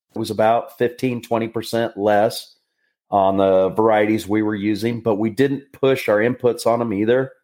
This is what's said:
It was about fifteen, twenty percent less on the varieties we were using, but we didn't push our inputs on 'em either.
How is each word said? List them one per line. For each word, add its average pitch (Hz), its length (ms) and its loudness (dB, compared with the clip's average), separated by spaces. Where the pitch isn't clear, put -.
It - 40 -8
was 110 120 -6
about 110 480 0
fifteen, 120 440 -2
twenty 113 260 -4
percent 113 480 -4
less 104 580 0
on 98 260 2
the 95 340 4
varieties 107 560 2
we 107 160 0
were 107 120 -2
using, 107 460 -4
but 110 160 0
we 107 140 -2
didn't 135 420 -2
push 135 360 0
our 104 100 2
inputs 120 480 0
on 117 140 2
'em 113 120 -2
either. 120 400 0